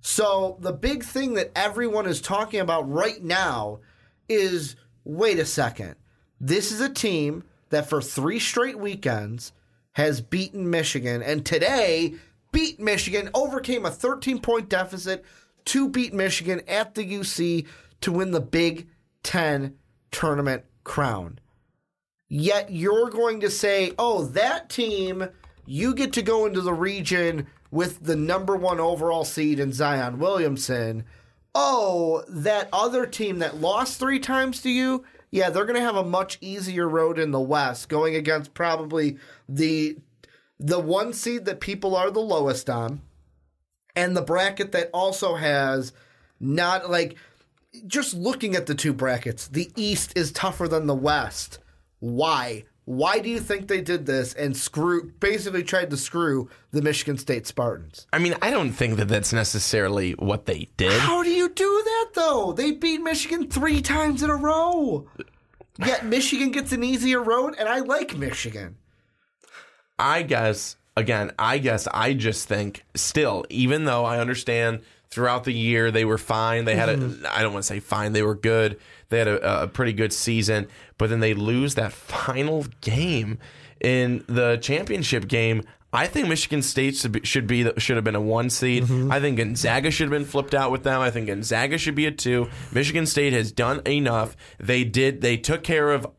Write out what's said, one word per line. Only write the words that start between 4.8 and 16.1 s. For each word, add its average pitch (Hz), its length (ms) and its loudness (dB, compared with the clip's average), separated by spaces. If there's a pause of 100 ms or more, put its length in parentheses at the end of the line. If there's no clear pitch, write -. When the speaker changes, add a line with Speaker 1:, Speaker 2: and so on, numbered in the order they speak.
Speaker 1:
wait 175 360 0
a 151 60 2
second. 113 500 -4 (440)
This 196 320 0
is 214 100 -6
a 277 80 0
team 170 540 -2 (260)
that 147 200 0
for 147 120 0
three 160 380 -2
straight 240 380 0
weekends 120 760 -4 (420)
has 147 280 0
beaten 185 480 -4
Michigan, 127 520 0
and 143 240 -4
today 170 680 2 (360)
beat 320 280 0
Michigan, 202 540 -2
overcame 254 520 -2
a 160 60 -2
thirteen-point 247 800 -2
deficit 185 540 -4 (420)
to 277 240 2
beat 247 240 -2